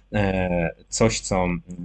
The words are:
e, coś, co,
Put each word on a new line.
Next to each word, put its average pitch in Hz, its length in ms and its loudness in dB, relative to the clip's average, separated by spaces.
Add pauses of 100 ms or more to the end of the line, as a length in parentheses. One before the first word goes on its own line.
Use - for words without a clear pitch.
(120)
e, 92 580 2 (180)
coś, 113 320 2
co, 92 260 0 (380)